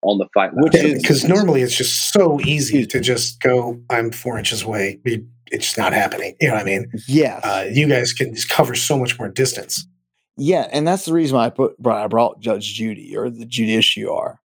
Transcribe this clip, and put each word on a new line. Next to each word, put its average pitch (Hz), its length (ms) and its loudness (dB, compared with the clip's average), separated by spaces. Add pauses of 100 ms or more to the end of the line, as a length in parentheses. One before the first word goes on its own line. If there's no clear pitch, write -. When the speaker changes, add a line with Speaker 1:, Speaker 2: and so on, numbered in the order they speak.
Speaker 1:
on 101 160 2
the 92 160 -2
fight 95 200 2
Speaker 2:
Which 151 200 4
Speaker 1:
last. - 100 6
Speaker 2:
is 147 220 0
Speaker 3:
'Cause 139 180 2
normally 175 380 4
it's 123 140 0
just - 360 -2
so 165 280 4
easy 147 400 0
Speaker 2:
Excuse 110 80 0
Speaker 3:
to 127 100 -2
Speaker 2:
me. - 60 -2
Speaker 3:
just - 360 -2
go, 120 400 2 (100)
"I'm 117 220 0
four 117 260 -8
inches 104 240 -4
away." 101 420 -4
It, 113 180 -2 (280)
it's - 160 -4
just - 120 -4
not 98 140 2
happening. - 480 -2
You 147 80 2
know 131 60 0
what 104 80 -2
I - 20 -8
mean? 113 220 -4 (200)
Speaker 2:
Yes. 131 380 2
Speaker 3:
Uh, 98 260 -2
you 143 180 2
guys 127 240 2
can - 220 -4
just - 140 -6
cover 123 260 2
so 139 240 0
much 123 200 -2
more 104 100 -6
distance. - 580 -4 (540)
Speaker 2:
Yeah, 147 300 0
and 151 160 0
that's 185 200 0
the 165 80 -4
reason 147 220 2
why 117 100 4
I 117 40 -2
put, 127 280 0
brought, 110 260 0
I - 20 -2
brought 113 340 2
Judge 104 340 -4
Judy 107 420 -8
or 117 120 -4
the 117 160 -12
Judiciar 110 960 0 (140)